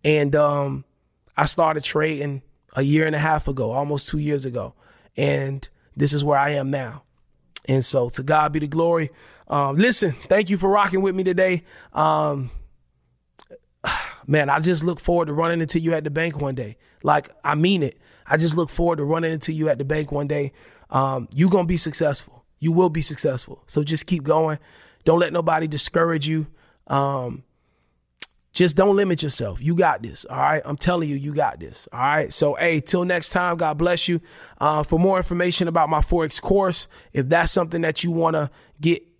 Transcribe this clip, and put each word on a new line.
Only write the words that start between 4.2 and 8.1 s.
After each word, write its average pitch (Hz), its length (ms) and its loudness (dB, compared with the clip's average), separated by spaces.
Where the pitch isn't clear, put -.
ago. 120 280 -8
And 139 540 -2
this 143 160 0
is 147 100 -2
where 143 160 2
I 143 120 2
am 135 200 -2
now. 135 340 -6
And 131 200 2
so 123 240 0
to 131 140 -8